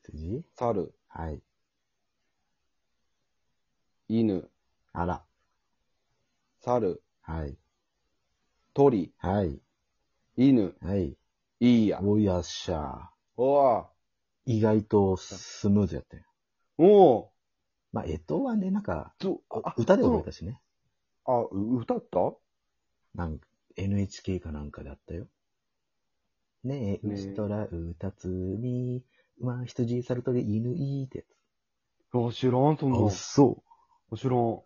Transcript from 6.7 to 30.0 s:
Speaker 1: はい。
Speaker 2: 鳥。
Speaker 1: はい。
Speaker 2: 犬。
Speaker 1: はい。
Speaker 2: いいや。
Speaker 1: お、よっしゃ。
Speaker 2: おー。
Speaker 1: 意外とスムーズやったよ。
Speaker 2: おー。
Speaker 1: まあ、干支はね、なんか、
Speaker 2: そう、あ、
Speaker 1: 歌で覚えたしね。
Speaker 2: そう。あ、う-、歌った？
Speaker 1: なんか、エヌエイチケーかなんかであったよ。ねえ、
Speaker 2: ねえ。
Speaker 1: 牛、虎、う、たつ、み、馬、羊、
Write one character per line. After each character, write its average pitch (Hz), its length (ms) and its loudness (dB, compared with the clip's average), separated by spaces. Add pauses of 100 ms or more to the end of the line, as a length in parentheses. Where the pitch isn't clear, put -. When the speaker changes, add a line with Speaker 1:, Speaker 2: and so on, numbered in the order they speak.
Speaker 1:
は 80 240 -8
い。 67 140 -12 (1120)
Speaker 2:
鳥。 127 460 4
Speaker 1:
は 98 260 -2
い。 69 160 -6 (760)
Speaker 2:
犬。 123 440 4
Speaker 1:
は 98 160 -4
い。 78 220 -4 (400)
Speaker 2:
い 117 280 6
い - 20 4
や。 90 140 -2
Speaker 1:
お、 104 160 4
よ 95 220 2
っ - 20 -6
し - 280 -10
ゃ。 73 400 -6 (280)
Speaker 2:
お 135 400 4
ー。 82 60 -6 (600)
Speaker 1:
意 110 160 0
外 110 240 4
と 98 320 4
ス - 540 -6
ム 101 140 6
ー - 20 0
ズ 80 80 -6
や 67 80 -8
っ - 20 -20
た - 140 -20
よ。 - 40 -20 (540)
Speaker 2:
お 170 460 8
ー。 - 40 -18 (680)
Speaker 1:
ま 110 100 -6
あ、 - 20 -10
干 78 240 -6
支 190 160 -2
は 233 120 -2
ね、 185 140 -2
な 202 100 -2
ん - 20 -14
か、 - 400 -6
Speaker 2:
そ 190 280 -4
う、 - 140 -8
あ、 - 140 -6
Speaker 1:
歌 180 180 6
で 254 60 2
覚 233 160 4
え - 40 -2
た - 100 -10
し - 120 -14
ね。 110 160 -10 (640)
Speaker 2:
そ 120 260 0
う。 95 60 -8
あ、 110 200 -2
う-、 - 40 -2
歌 247 160 -4
っ - 60 -6
た？ 98 320 -2 (800)
Speaker 1:
な 87 140 -6
ん 80 100 -8
か、 - 100 -20 (280)
エ 98 120 -4
ヌ 101 120 0
エ - 20 0
イ 95 60 -2
チ - 140 -16
ケ 92 140 -4
ー - 20 -4
か 78 140 -10
な 73 80 -8
ん 73 100 -10
か - 120 -16
で 69 80 -14
あ - 20 -14
っ - 60 -18 (100)
た 80 60 -10
よ。 90 140 -12 (1300)
ね 123 400 -4
え、 107 40 -6
Speaker 2:
ね 104 80 -4
え。 - 0 -
Speaker 1:
牛、 98 200 -10
虎、 104 300 -4
う、 85 340 -10
た 95 140 -8
つ、 - 160 -12
み、 123 720 -4 (360)
馬、 123 260 -6
羊、 123 380 -4